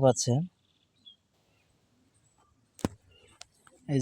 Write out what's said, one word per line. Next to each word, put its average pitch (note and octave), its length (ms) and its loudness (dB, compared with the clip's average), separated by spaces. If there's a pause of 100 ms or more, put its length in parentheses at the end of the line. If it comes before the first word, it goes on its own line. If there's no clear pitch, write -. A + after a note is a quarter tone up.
পাচ্ছেন, B2+ 360 2 (3500)
এই C3+ 80 2